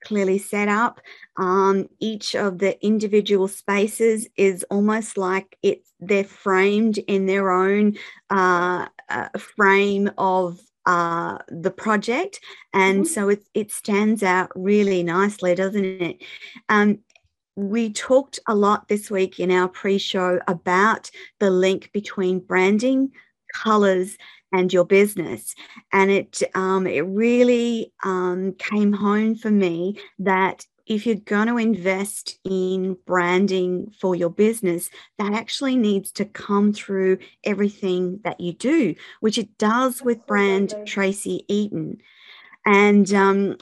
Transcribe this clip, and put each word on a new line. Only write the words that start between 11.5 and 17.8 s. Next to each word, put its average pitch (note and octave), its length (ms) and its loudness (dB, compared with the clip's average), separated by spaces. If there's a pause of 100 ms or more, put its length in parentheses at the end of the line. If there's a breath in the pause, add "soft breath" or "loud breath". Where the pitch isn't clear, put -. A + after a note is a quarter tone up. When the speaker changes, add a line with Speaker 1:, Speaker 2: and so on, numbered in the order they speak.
Speaker 1:
project. A3+ 720 -4 (340 loud breath)
And F#3+ 300 2
Speaker 2:
Mm-hmm. - 100 -4
Speaker 1:
so G3+ 160 -2
it, G3+ 140 0 (100)
it G#3 160 -4
stands G#3+ 520 0
out F#3 320 0
really G3 480 2
nicely, F3+ 520 0
doesn't F#3+ 300 -2
it? F#3 380 -6 (460 loud breath)
Um, G#3 300 2 (580)
we G#3 360 -4